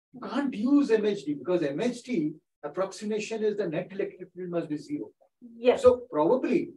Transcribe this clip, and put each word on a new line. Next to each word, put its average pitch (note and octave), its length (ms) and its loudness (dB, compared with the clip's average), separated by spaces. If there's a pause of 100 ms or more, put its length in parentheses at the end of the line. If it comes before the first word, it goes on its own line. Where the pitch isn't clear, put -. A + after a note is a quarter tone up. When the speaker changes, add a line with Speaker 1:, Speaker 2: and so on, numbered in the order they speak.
(120)
Speaker 1:
you B3 80 -18
can't B3 320 -4
use B3+ 380 2
M G#3 160 4
H - 180 -2
D D3 100 -4
because F3 280 0
M C#3+ 180 -2
H B3 220 -2
D E3+ 300 -2 (320)
approximation G#3 800 -4
is G#3 120 0
the G3 120 -2
net E3 240 -4
electric F#3+ 420 -8
field F3+ 160 -10
must E3 180 -4
be D3 80 -4
zero. - 340 -8 (460)
Speaker 2:
Yes. A#3 260 4
Speaker 1:
So B3 280 6
probably - 680 2